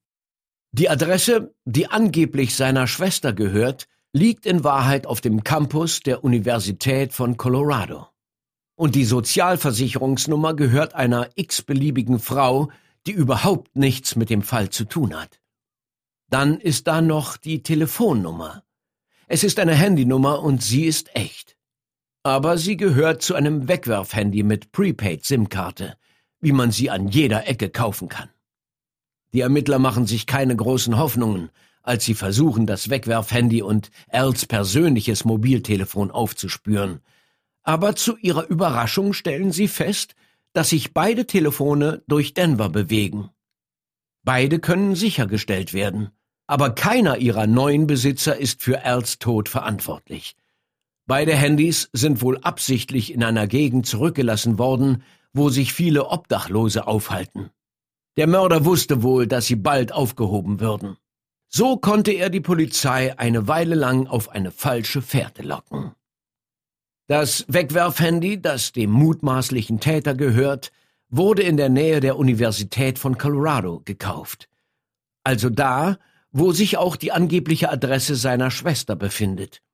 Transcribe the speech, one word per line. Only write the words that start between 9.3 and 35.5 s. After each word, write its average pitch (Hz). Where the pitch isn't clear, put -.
gehört 143
einer 123
x-beliebigen 135
Frau, 131
die 196
überhaupt 156
nichts 135
mit 113
dem 104
Fall 107
zu -
tun 123
hat. -
Dann 139
ist -
da 165
noch 156
die 156
Telefonnummer. 123
Es 170
ist 208
eine 165
Handynummer 143
und 135
sie 120
ist -
echt. -
Aber 143
sie 175
gehört 160
zu 180
einem 147
Wegwerfhandy 104
mit 107
Prepaid-SIM-Karte, 98
wie 151
man 123
sie 117
an 98
jeder 113
Ecke 113
kaufen 104
kann. -
Die 123
Ermittler 135
machen 123
sich 110
keine 131
großen 117
Hoffnungen, 110
als 123
sie 113
versuchen, 110
das 104
Wegwerfhandy 117
und 104
Als 127
persönliches 113
Mobiltelefon 107